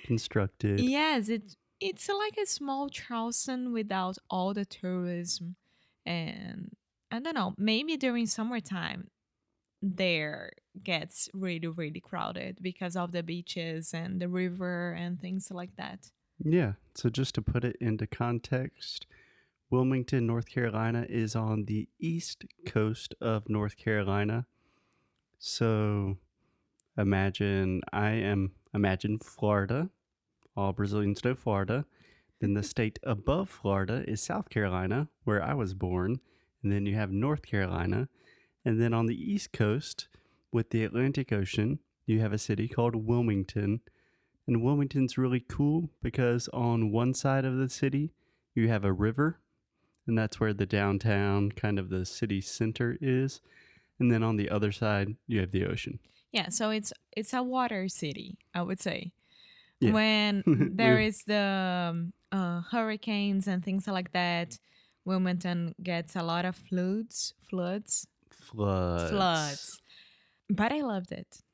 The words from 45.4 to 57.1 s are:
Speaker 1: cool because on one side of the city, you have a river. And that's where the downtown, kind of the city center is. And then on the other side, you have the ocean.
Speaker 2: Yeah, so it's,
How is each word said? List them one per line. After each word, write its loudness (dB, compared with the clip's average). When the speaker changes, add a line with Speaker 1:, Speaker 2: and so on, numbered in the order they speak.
Speaker 1:
cool 0
because 2
on 2
one 2
side 2
of 0
the 0
city, 0
you 6
have 4
a 6
river. 2
And 2
that's 0
where 4
the 0
downtown, 4
kind 0
of -4
the 0
city -2
center -2
is. 0
And 6
then 6
on 2
the 0
other 2
side, 0
you 2
have 0
the 2
ocean. -4
Speaker 2:
Yeah, -2
so 0
it's, -2